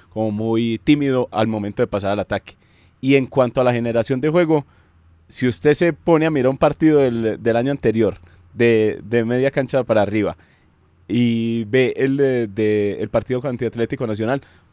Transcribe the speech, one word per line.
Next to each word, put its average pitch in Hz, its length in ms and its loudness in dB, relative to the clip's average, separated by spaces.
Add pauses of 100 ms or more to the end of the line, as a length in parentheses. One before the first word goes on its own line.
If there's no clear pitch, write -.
(100)
como 110 220 -4
muy 113 500 -2
tímido 139 480 2
al 113 160 0
momento 107 340 -4
de 120 60 0
pasar 98 240 -4
al 101 80 -2
ataque. - 380 -8 (440)
Y 135 140 2
en 135 120 2
cuanto 123 340 0
a 127 40 4
la 123 80 4
generación 117 480 -2
de 151 100 -2
juego, 156 360 0 (600)
si - 180 -4
usted 143 280 2
se 170 180 0
pone 160 340 2
a 160 60 0
mirar 131 180 2
un 135 80 -4
partido 151 400 2
del, 117 420 0
del 113 160 0
año 127 140 0
anterior, 110 460 0 (360)
de, 110 520 2
de 117 200 0
media 127 280 0
cancha 131 320 -2
para 107 180 2
arriba, 101 340 -2 (680)
y 117 600 0
ve 123 320 0
el, 135 180 0
de, 127 320 0
de, 104 520 0
el 107 100 -6
partido 123 300 -2
contra 120 280 -6
Atlético 117 400 -4
Nacional, 110 340 -4 (300)